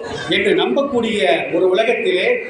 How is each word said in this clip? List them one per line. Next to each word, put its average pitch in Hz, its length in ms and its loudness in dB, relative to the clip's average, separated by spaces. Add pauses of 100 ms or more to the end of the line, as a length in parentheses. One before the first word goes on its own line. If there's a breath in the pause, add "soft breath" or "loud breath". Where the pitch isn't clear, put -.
(300)
என்று 196 260 2
நம்பக்கூடிய 220 640 0 (340)
ஒரு 175 160 2
உலகத்திலே 185 580 0 (220)